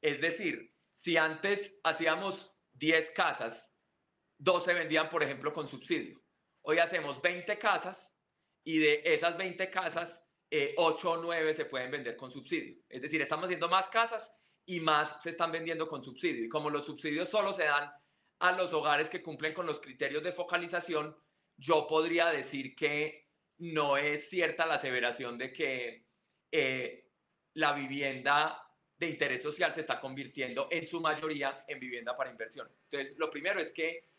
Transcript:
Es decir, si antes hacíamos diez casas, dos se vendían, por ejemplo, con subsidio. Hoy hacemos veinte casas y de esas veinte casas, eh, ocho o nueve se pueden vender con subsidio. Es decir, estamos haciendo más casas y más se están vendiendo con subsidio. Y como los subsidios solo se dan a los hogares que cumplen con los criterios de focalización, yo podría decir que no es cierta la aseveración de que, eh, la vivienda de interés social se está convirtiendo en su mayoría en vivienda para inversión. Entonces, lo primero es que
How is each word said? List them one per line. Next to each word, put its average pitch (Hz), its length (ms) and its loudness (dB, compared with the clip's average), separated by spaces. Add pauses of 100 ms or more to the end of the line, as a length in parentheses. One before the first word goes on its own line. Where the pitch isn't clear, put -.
Es 147 200 0
decir, 165 520 -2 (180)
si 170 260 0
antes 196 640 0
hacíamos 165 680 0 (180)
diez 156 400 2
casas, 131 640 -2 (640)
dos 175 260 4
se 180 100 4
vendían, 156 360 2
por 160 140 2
ejemplo, 139 300 -2
con 147 140 -6
subsidio. - 540 -4 (400)
Hoy 160 180 2
hacemos 165 420 2
veinte 180 360 0
casas 196 560 0 (520)
y 160 140 2
de 151 260 6
esas 170 320 4
veinte 185 320 -4
casas, 175 520 -4 (300)
eh, 147 260 0
ocho 165 340 4
o 170 60 2
nueve 165 360 0
se 156 120 -2
pueden 127 260 -4
vender 127 260 -6
con 131 120 -12
subsidio. 135 600 -8
Es 123 120 -10
decir, 147 200 -2
estamos 156 240 -2
haciendo 170 240 0
más 190 180 4
casas 226 460 0 (320)
y 175 160 -4
más 156 420 2
se 170 80 -4
están 165 200 0
vendiendo 165 360 -2
con 143 160 -8
subsidio. 127 420 -2
Y 117 40 -8
como 151 200 -2
los 147 160 -2
subsidios 156 420 -4
solo 196 260 0
se 175 100 0
dan 147 280 2 (480)
a 180 120 6
los 185 220 0
hogares 151 360 2
que 180 120 -8
cumplen 156 320 -4
con 175 120 -4
los 151 140 -2
criterios 139 420 -4
de 175 100 -4
focalización, 175 840 -2 (400)
yo 151 300 4
podría 165 400 4
decir 135 480 -2
que 147 540 -2 (280)
no 151 400 2
es 147 320 0
cierta 170 360 0
la 160 100 2
aseveración 123 600 -2
de 131 140 -6
que, 127 540 -4 (460)
eh, 131 580 -2 (460)
la 151 180 2
vivienda 139 920 0 (340)
de 170 120 -2
interés 131 320 0
social 151 320 0
se 160 60 -6
está 135 200 -2
convirtiendo 135 680 -4
en 160 160 -2
su 170 160 -6
mayoría 151 680 -2
en 143 120 -8
vivienda 120 360 -6
para 131 140 -4
inversión. 113 400 -12 (140)
Entonces, 139 340 -6
lo 156 140 -2
primero 175 280 -2
es 160 120 -4
que 165 480 -4